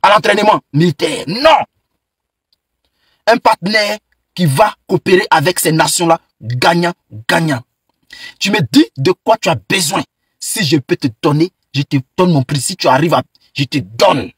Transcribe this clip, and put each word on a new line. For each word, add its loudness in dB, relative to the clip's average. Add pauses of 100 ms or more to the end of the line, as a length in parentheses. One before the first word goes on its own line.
à 6
l'entraînement 2 (120)
militaire. 0
Non. 2 (1600)
Un 2
partenaire -2 (360)
qui -2
va 2 (140)
coopérer 2
avec 0
ces 0
nations-là, 0 (200)
gagnant, 0 (340)
gagnant. -2 (800)
Tu -4
me 0 (120)
dis 6 (100)
de 0
quoi 0
tu -4
as 0
besoin. -4 (360)
Si -6
je 0
peux -2
te -6 (140)
donner, 0 (220)
je -4
te -4 (180)
donne 2
mon 0
prix. -4
Si -8
tu -2
arrives 2
à... -2 (300)
Je -4
te -6
donne. 0